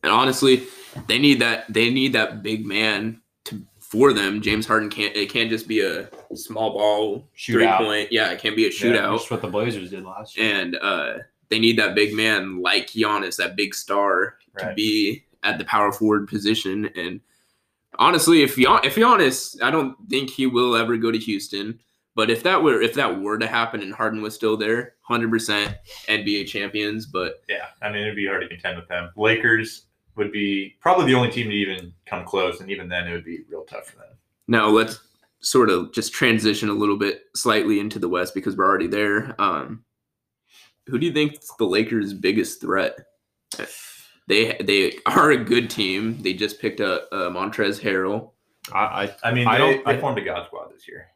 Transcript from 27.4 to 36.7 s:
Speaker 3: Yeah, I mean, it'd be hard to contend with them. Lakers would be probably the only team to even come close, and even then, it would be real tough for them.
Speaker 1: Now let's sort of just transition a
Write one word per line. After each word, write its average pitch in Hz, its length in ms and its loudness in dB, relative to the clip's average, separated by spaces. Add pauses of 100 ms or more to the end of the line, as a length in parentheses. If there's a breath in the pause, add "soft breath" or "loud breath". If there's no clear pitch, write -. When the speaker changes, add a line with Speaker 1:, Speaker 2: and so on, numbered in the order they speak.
Speaker 3:
Yeah, 98 180 -6 (140)
I 104 100 -6
mean, 104 120 -6
it'd 104 140 -6
be 101 100 -2
hard 95 160 -4
to 85 60 -10
contend 87 300 -10
with 85 100 -18
them. 87 280 -8
Lakers 113 680 0 (300)
would 104 140 -2
be 101 500 -4
probably 175 260 2
the 131 80 4
only 123 160 2
team 117 180 -6
to 101 60 -6
even 95 380 -4 (120)
come 90 220 -8
close, 92 340 -2
and 95 100 -14
even 92 180 -8
then, 87 200 -4
it 85 40 -6
would 85 120 -8
be 82 240 -12
real 78 160 -14
tough - 220 -16
for - 100 -20
them. - 120 -20 (380)
Speaker 1:
Now 110 220 4
let's 110 320 4 (400)
sort 120 300 4
of 87 220 0
just - 200 -4
transition 107 560 2
a 104 60 -2